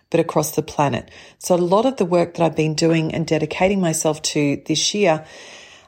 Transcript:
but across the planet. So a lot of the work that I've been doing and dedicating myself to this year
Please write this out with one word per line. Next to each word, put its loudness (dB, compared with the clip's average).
but 2
across 0
the -2
planet. -2
So 0
a 4
lot 2
of 0
the 0
work 0
that 0
I've 0
been 0
doing 0
and -2
dedicating 0
myself 0
to -2
this -2
year 2